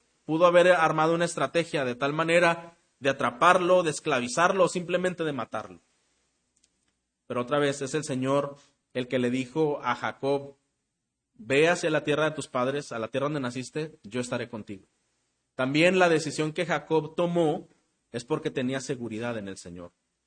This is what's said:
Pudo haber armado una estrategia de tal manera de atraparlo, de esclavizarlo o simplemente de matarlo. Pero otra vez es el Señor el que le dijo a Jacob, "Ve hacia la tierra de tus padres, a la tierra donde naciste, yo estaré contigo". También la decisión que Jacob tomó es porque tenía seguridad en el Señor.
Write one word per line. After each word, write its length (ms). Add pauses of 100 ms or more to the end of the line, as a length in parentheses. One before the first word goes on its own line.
(240)
Pudo 220
haber 220
armado 460
una 100
estrategia 600
de 120
tal 160
manera 640 (240)
de 100
atraparlo, 720
de 80
esclavizarlo 760
o 40
simplemente 560
de 80
matarlo. 480 (1500)
Pero 160
otra 160
vez 240
es 120
el 100
Señor 520 (380)
el 140
que 100
le 120
dijo 520
a 140
Jacob, 600 (760)
"Ve 340
hacia 220
la 140
tierra 220
de 100
tus 100
padres, 460
a 80
la 80
tierra 180
donde 140
naciste, 640
yo 160
estaré 280
contigo". 380 (680)
También 440
la 100
decisión 440
que 140
Jacob 480
tomó 540 (420)
es 140
porque 260
tenía 300
seguridad 580
en 100
el 100
Señor. 340 (340)